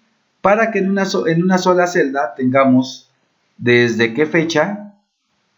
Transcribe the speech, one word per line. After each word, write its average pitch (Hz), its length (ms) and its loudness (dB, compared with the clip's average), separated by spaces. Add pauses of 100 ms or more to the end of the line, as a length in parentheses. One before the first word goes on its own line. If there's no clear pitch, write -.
(400)
Para 214 300 2
que 196 100 -2
en 190 100 -2
una 196 140 -2
so-, 190 220 -4
en 165 160 0
una 185 160 2
sola 180 280 2
celda 147 480 -2
tengamos 127 760 0 (460)
desde 117 560 2
qué 143 140 0
fecha 160 680 -2 (640)